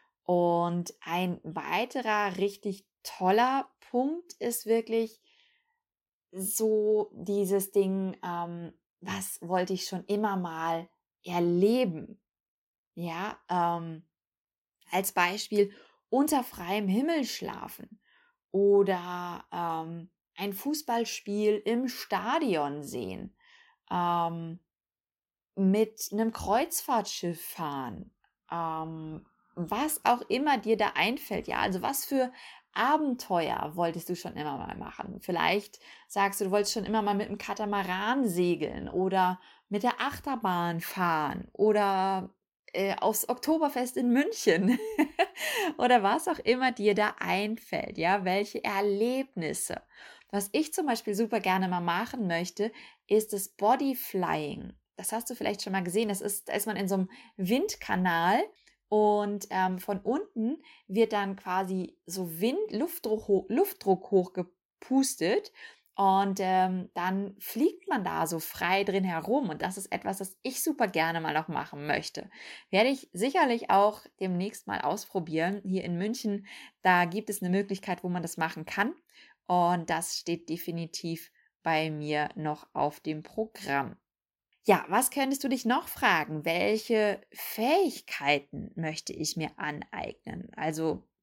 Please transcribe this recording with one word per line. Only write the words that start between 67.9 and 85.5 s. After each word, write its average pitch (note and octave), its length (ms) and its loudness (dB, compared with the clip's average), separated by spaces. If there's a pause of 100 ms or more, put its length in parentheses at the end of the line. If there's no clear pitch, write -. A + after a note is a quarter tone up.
da E3 240 0
so E3 120 -2
frei F#3 440 0
drin G3 200 0
herum. F#3+ 460 0
Und D3+ 120 -8
das F3+ 160 -4
ist - 140 -10
etwas, F#3+ 280 -4
das F#3+ 240 -12
ich C4 200 -6
super C#4+ 240 0
gerne E3 340 0
mal D#3 120 -2
noch D#3 140 0
machen D3 400 -6
möchte. - 420 -4 (400)
Werde A3 200 6
ich C4+ 240 -2
sicherlich B3+ 560 2
auch G3+ 320 4 (180)
demnächst F#3 480 -4
mal G3+ 140 -2
ausprobieren. F3 800 -2
Hier F#3 200 -2
in F3 140 -2
München, G3+ 500 -2 (360)
da F3+ 220 6
gibt G3 240 -4
es G3+ 120 -6
eine F3+ 80 -2
Möglichkeit, G3 540 -2
wo F3+ 60 -4
man F3 120 -2
das E3 160 -8
machen D#3+ 280 -4
kann. A#3 280 -2 (560)
Und F3 400 2
das E3 300 -2
steht E3+ 280 -4
definitiv E3 840 -6 (320)
bei D#3+ 260 2
mir D3+ 460 -2
noch D#3 380 -6
auf D3 260 0
dem D#3 240 -6
Programm. - 760 -4 (640)
Ja, F3+ 260 4
was A#3 200 2
könntest C4+ 340 0
du C#4 40 0
dich B3 180 0